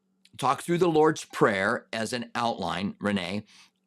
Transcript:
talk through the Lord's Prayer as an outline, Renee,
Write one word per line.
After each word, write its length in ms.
talk 260
through 160
the 80
Lord's 380
Prayer 680
as 200
an 200
outline, 640
Renee, 440